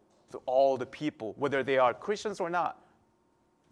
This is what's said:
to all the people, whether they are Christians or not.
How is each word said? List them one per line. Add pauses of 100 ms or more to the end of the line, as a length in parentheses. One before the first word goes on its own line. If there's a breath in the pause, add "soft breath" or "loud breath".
(300)
to
all
the
people,
whether
they
are
Christians
or
not. (920)